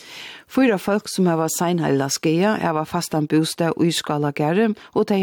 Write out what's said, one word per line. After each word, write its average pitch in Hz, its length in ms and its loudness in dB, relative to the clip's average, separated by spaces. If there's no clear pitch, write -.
Fyra 247 320 2
folk 208 320 -2
som 185 160 2
hava 160 300 2
seinheila 147 560 0
skeia 175 480 2
hava 156 260 -2
fastan 160 400 -2
bostad 160 560 0
i 170 80 2
Skalagære, 156 840 0
og 214 140 0
de 196 140 2